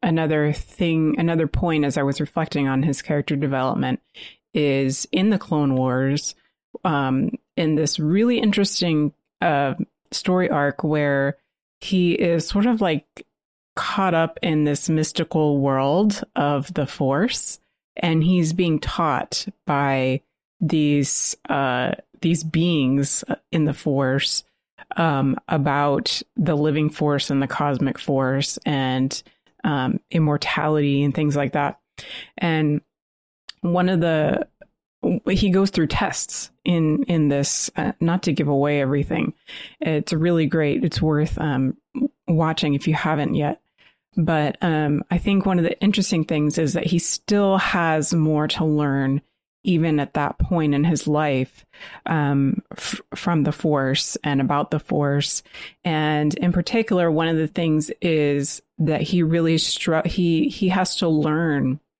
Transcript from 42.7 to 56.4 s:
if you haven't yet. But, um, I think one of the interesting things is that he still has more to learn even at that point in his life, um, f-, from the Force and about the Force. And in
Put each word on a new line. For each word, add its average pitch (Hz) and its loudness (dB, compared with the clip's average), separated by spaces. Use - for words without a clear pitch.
if 143 -2
you 156 2
haven't 151 -2
yet. - -2
But, 156 0
um, 151 0
I 180 0
think 196 0
one 190 2
of 170 2
the - -2
interesting 196 2
things 151 0
is 156 0
that - -2
he 170 0
still 196 2
has 165 0
more 156 2
to - -2
learn 139 0
even 160 2
at 139 -4
that 147 -2
point 156 0
in 143 2
his 165 0
life, 147 -2
um, 143 0
f-, - -8
from 165 0
the 147 0
Force 143 0
and 139 0
about 143 0
the 151 0
Force. 143 -2
And 151 0
in 175 0